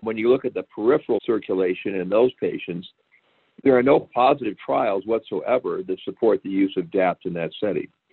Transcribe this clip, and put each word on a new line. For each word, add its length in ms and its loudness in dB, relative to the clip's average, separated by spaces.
when 160 -6
you 100 2
look 160 4
at 100 -6
the 100 -6
peripheral 600 0
circulation 720 -2
in 140 -6
those 320 2
patients, 480 -6
there 120 6
are 60 6
no 300 4
positive 460 2
trials 480 -2
whatsoever 800 -2
that 180 -4
support 380 0
the 80 -10
use 260 0
of 140 -4
dapt 360 0
in 80 -6
that 240 -6
setting. 300 -4